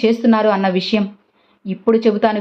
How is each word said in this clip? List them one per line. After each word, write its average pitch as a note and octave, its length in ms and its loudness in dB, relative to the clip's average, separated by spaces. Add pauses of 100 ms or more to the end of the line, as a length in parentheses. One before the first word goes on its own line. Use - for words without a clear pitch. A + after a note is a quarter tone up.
చేస్తున్నారు A3+ 480 2
అన్న G3 180 0
విషయం F#3+ 360 -2 (600)
ఇప్పుడు G#3 320 -2
చెబుతాను G#3+ 440 0